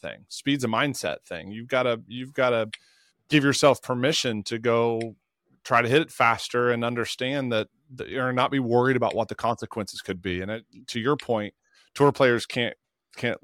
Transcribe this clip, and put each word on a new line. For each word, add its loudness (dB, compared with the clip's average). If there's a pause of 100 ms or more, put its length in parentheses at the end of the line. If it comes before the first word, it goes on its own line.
thing. -14
Speed's -4
a -2
mindset -4
thing. -12
You've -14
gotta, -2
you've -14
gotta 0 (600)
give 4
yourself 4
permission -2
to -6
go 0 (480)
try 4
to -2
hit 6
it -2
faster 2
and 0
understand -4
that, 0 (300)
that, -12
or -2
not 2
be 0
worried 4
about 0
what 0
the -12
consequences -6
could -8
be. -4
And -8
it, -10 (220)
to -8
your 0
point, -4 (380)
tour 4
players 2
can't, -4 (400)
can't, -4